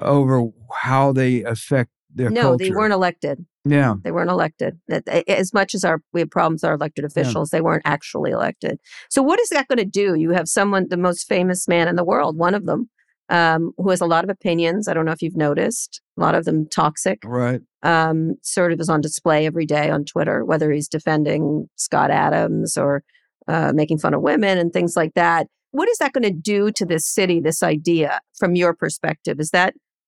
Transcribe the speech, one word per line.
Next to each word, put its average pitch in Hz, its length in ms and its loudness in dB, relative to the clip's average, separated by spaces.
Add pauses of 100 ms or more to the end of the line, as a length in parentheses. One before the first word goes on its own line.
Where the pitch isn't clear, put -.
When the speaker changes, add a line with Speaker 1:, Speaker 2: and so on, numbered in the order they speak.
Speaker 1:
over 135 480 2 (240)
how 135 400 2
they 127 300 2
affect 117 480 -2 (240)
their 123 160 -2
Speaker 2:
No, 220 120 0
Speaker 1:
culture. 131 220 4
Speaker 2:
they 190 60 0
weren't 208 220 0
elected. 175 520 -2 (200)
Speaker 1:
Yeah. 139 300 4 (100)
Speaker 2:
They - 80 -6
weren't 170 180 -2
elected. 165 560 -2
That, - 220 -4
a-, 170 220 -2
as 190 220 0
much 196 220 0
as 190 100 -4
our, 165 160 0 (120)
we 170 80 -2
have 160 100 -2
problems 160 320 0
with 170 60 0
our 160 60 0
elected 151 280 -6
Speaker 1:
Yeah. 147 40 -4
Speaker 2:
officials, 156 440 -2
they 160 100 0
weren't 160 240 0
actually 147 460 -4
elected. - 480 -4 (320)
So - 120 2
what 330 180 2
is 466 100 0
that 294 180 0
gonna 240 160 2
do? 202 300 0
You 160 160 0
have 175 180 0
someone, 202 420 2
the 180 60 -2
most 175 320 0
famous 180 380 0
man 170 220 2
in 175 80 0
the 175 80 0
world, 165 320 0
one 175 180 2
of 208 120 -4
them, 156 220 -2 (420)
um, 165 480 2
who 190 120 0
has 180 100 2
a 175 60 0
lot 165 180 2
of 190 60 -4
opinions. 175 560 0
I 165 80 -2
don't 160 100 0
know 160 80 0
if 160 100 -6
you've 170 140 -4
noticed, - 640 -2 (160)
a - 40 -4
lot 165 160 2
of 165 80 0
them 156 240 0
toxic. 151 560 -2
Speaker 1:
Right. 123 360 -2 (220)
Speaker 2:
Um, 160 600 2
sort 175 300 0
of 160 80 -4
is 160 80 -4
on 156 120 2
display 151 440 0
every 156 220 -2
day 147 240 0
on 147 140 -2
Twitter, - 400 -2
whether 156 260 0
he's 151 180 -2
defending 151 840 -2
Scott 143 380 0
Adams 151 640 0
or, 143 240 0 (460)
uh, 160 260 0
making 151 240 2
fun 151 160 0
of - 80 0
women 208 340 2
and 170 160 0
things 175 240 0
like 160 180 0
that. 170 340 2 (220)
What 311 200 -2
is 466 80 0
that 294 160 -2
gonna 233 160 0
do 202 420 0
to 202 140 -2
this 160 200 -2
city, 180 340 2
this 160 220 -2
idea, 160 580 0 (180)
from 180 180 2
your 175 180 2
perspective? 156 640 -6
Is 151 120 -4
that 185 240 2 (340)